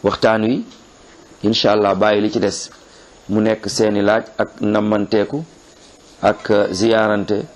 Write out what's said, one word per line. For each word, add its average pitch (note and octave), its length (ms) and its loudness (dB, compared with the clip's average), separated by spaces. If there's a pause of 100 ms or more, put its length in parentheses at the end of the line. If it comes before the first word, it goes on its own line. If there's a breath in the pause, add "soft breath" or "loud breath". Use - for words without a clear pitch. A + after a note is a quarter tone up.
waxtaan A2 400 2
wi. C3 220 -2 (800)
Incha G#2+ 280 2
Allah, G#2 220 2
bàyyi G#2 280 2
li G#2+ 100 0
ci A2+ 80 -2
des G2+ 300 -4 (580 loud breath)
mu G#2 120 0
nekk G#2+ 280 -2
seeni G#2 340 0
laaj G#2+ 220 2 (140)
ak - 220 -6
nammanteeku G#2+ 840 0 (760)
ak G#2 300 0 (180)
ziyaarante. G#2 760 0 (120)